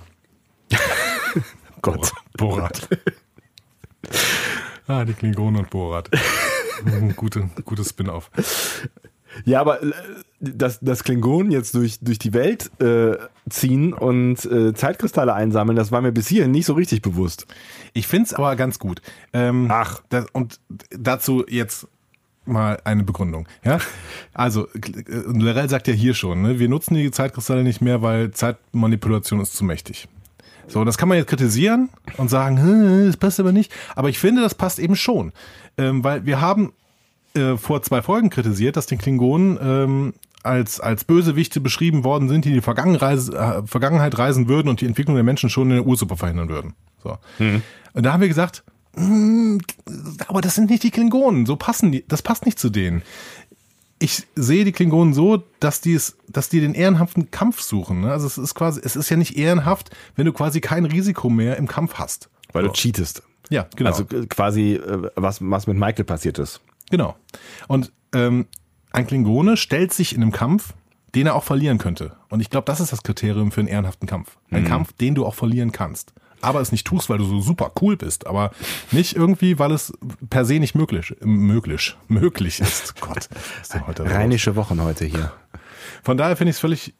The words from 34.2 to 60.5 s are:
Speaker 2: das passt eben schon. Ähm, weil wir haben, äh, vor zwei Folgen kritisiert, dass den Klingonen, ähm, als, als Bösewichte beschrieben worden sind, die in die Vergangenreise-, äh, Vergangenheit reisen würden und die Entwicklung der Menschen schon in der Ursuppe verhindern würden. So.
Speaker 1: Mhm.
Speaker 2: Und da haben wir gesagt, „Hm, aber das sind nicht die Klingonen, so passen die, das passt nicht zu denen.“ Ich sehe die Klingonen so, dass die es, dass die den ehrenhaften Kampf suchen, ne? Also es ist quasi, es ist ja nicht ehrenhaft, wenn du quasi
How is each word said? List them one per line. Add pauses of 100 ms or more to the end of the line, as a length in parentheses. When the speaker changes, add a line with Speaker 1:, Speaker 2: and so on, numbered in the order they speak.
Speaker 2:
das
passt
eben
schon. (480)
Ähm,
weil
wir
haben, (600)
äh,
vor
zwei
Folgen
kritisiert,
dass
den
Klingonen,
ähm, (300)
als,
als
Bösewichte
beschrieben
worden
sind,
die
in
die
Vergangenreise-,
äh,
Vergangenheit
reisen
würden
und
die
Entwicklung
der
Menschen
schon
in
der
Ursuppe
verhindern
würden. (280)
So. (220)
Speaker 1:
Mhm. (300)
Speaker 2:
Und
da
haben
wir
gesagt, (320)
„Hm, (640)
aber
das
sind
nicht
die
Klingonen,
so
passen
die,
das
passt
nicht
zu
denen.“ (1000)
Ich
sehe
die
Klingonen
so, (160)
dass
die
es, (140)
dass
die
den
ehrenhaften
Kampf
suchen,
ne?
Also
es
ist
quasi,
es
ist
ja
nicht
ehrenhaft, (260)
wenn
du
quasi